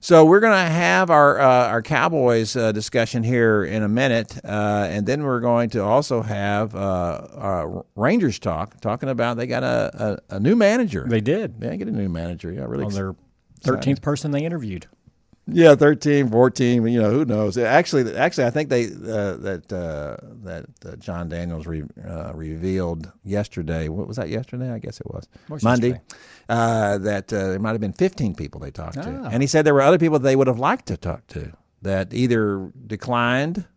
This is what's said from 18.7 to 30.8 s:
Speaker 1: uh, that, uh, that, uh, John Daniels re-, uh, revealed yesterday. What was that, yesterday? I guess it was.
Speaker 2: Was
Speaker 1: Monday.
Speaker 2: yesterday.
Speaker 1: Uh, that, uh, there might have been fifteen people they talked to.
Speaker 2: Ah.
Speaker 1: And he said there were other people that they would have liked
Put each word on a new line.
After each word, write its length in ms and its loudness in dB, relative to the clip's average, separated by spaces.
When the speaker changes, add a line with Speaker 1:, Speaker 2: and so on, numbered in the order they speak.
Speaker 1:
uh, 520 -6
that, 340 -8
uh, 460 -8
that, 240 -14
uh, 120 -16
John 340 -10
Daniels 380 -8
re-, 160 -6
uh, 300 -12
revealed 800 -6
yesterday. 640 -4
What 200 -8
was 100 -10
that, 120 -8
yesterday? 420 -8
I 80 -8
guess 200 -14
it 60 -14
was. 220 -12
Speaker 2:
Was 140 -10
Speaker 1:
Monday. 280 2
Speaker 2:
yesterday. 140 -6
Speaker 1:
Uh, 480 0
that, 340 -4
uh, 180 -2
there 100 -4
might 140 -4
have 60 -4
been 140 -4
fifteen 400 -2
people 260 -10
they 120 -14
talked 240 -12
to. 280 -10
Speaker 2:
Ah. 80 -10
Speaker 1:
And 120 0
he 20 0
said 220 4
there 80 6
were 80 6
other 160 6
people 180 2
that 100 0
they 80 4
would 120 4
have 100 0
liked 300 -2